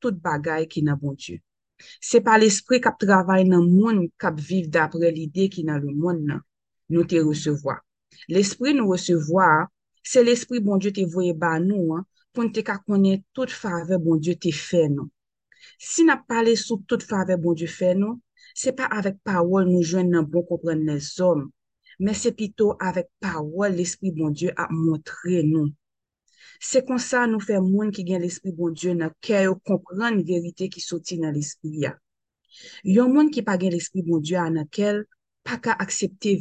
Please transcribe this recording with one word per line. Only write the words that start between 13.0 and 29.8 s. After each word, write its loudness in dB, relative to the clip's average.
tout -4
favè -4
bondye 0
te -2
fè 0
nou. -4
Si 0
n'ap 2
pale 2
sou -4
tout -2
favè -2
bondye -2
fè 0
nou, -2
se -2
pa -4
avèk -4
pawòl 2
nou 4
jwenn 0
nan 2
bon -2
konprann -2
lèzòm, 0
men 0
se -2
pito 0
avèk -4
pawòl -4
lespri -4
bondye -2
ap -4
moutre -2
nou. 2
Se 0
konsa -2
nou 0
fè -2
moun 0
ki -8
gen -2
lespri -8
bondye -4
nan -4
kè 2
yo 0
konprann -2